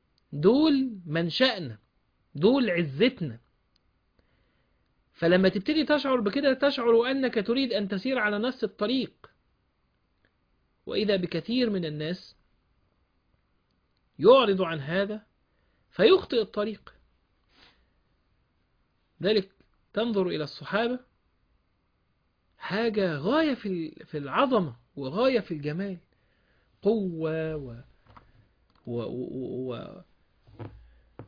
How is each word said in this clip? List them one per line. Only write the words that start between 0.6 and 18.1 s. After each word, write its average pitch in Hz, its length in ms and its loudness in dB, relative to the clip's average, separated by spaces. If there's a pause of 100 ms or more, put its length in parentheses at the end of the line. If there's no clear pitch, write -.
منشأنا. 170 800 -2 (500)
دول 226 340 4
عزتنا. 170 680 0 (1700)
فلما 185 360 4
تبتدي 285 360 0
تشعر 269 340 0
بكده، 262 340 0
تشعر 240 580 2
أنك 247 360 -2
تريد 240 260 0
أن 202 140 -2
تسير 240 320 -2
على 208 200 0
نفس 247 240 -4
الطريق. 220 680 -4 (1500)
وإذا 208 300 0
بكثير 196 540 -2
من 190 160 -2
الناس 151 500 -8 (1800)
يعرض 202 420 6
عن 165 180 -2
هذا 196 460 -4 (640)
فيخطئ 269 520 4
الطريق. 208 540 -6 (2250)